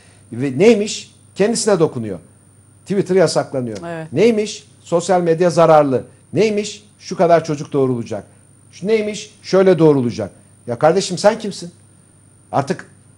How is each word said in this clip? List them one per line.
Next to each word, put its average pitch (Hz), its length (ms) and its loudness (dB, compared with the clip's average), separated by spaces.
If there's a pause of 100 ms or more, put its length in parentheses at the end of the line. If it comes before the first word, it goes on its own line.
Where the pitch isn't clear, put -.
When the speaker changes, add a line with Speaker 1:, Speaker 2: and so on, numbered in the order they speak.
(320)
Speaker 1:
Ve 127 260 -6
neymiş? 196 580 2 (200)
Kendisine 208 440 0
dokunuyor. 110 400 -2 (640)
Twitter 185 340 -4
yasaklanıyor. 139 680 -2
Speaker 2:
Evet. 165 280 -12
Speaker 1:
Neymiş? 214 540 0 (160)
Sosyal 180 380 0
medya 170 280 2
zararlı. 151 540 4 (300)
Neymiş? 208 500 -2 (160)
Şu - 180 -12
kadar 170 260 4
çocuk 147 300 -8
doğurulacak. 120 500 -2 (480)
Şu - 160 -12
neymiş? 214 560 -4
Şöyle 185 360 4
doğurulacak. 120 520 2 (360)
Ya 120 120 -8
kardeşim 175 380 0
sen 226 220 2
kimsin? 185 320 -12 (800)
Artık 135 380 -4 (280)